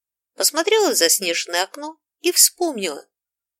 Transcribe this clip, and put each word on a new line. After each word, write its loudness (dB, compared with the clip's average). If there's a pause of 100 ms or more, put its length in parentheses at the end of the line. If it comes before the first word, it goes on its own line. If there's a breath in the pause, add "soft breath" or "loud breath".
(360)
посмотрела 2
в -2
заснеженное 0
окно -10 (200)
и 0
вспомнила, 0 (500)